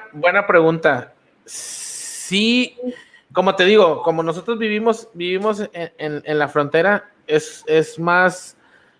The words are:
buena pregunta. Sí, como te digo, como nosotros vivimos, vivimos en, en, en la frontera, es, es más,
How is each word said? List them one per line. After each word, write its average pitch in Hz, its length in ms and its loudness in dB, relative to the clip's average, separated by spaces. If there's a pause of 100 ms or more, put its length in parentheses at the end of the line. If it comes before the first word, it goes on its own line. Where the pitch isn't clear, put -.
(120)
buena 180 340 0
pregunta. 165 680 2 (1160)
Sí, 226 440 0 (560)
como 185 240 0
te 185 80 2
digo, 185 380 6
como 165 200 0
nosotros 185 360 -6
vivimos, 220 560 -2
vivimos 190 460 -4 (120)
en, 170 240 -10
en, 151 300 -8
en 151 120 -2
la 143 100 0
frontera, 165 640 0 (160)
es, - 400 -2
es 156 320 0
más, 175 560 0 (460)